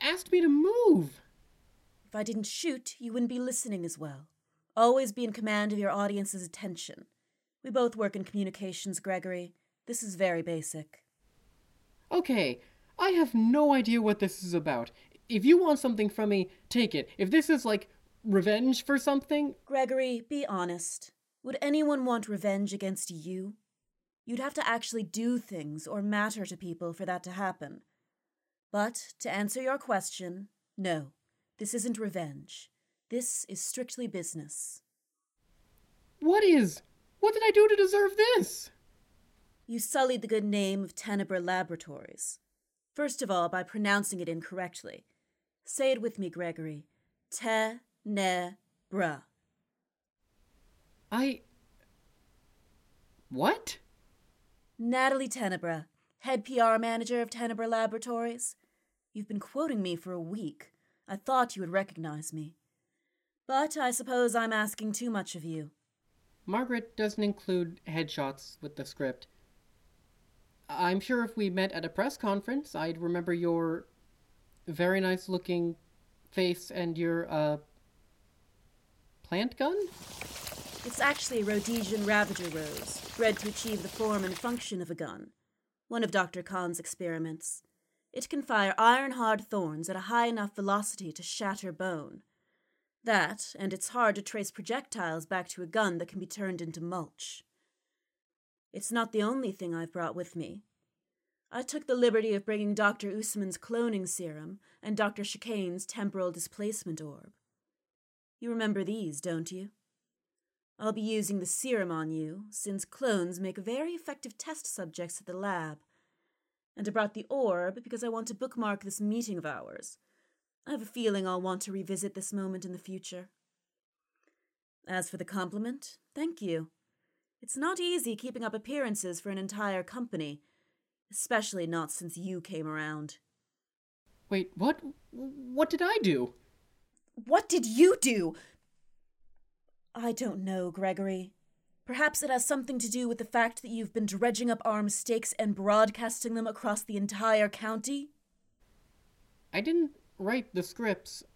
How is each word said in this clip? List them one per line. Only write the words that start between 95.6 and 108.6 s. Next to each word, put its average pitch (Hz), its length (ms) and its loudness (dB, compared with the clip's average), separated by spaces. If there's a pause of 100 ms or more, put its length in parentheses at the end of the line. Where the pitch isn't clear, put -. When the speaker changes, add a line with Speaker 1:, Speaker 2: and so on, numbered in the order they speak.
Speaker 2:
a 170 40 -8
gun 190 300 2
that 170 100 -6
can 190 120 -12
be 175 60 -8
turned 185 360 -6
into 165 220 -8
mulch. - 600 -8 (1300)
It's 196 180 -8
not 226 200 0
the 214 120 2
only 247 280 0
thing 175 220 -6
I've 165 180 -6
brought 170 240 -4
with 175 200 -8
me. 170 280 -8 (880)
I 247 100 -4
took 294 260 -8
the 254 80 2
liberty 226 400 4
of 196 100 -4
bringing 208 280 -2
Doctor 208 360 2
Usman's 202 480 -4
cloning 226 500 -2
serum 165 520 -8 (220)
and 208 140 -4
Doctor 208 280 0
Chicane's 196 640 -6
temporal 196 460 -4
displacement 175 720 -6
orb. 147 300 -14 (1080)
You 240 100 -4
remember 214 340 2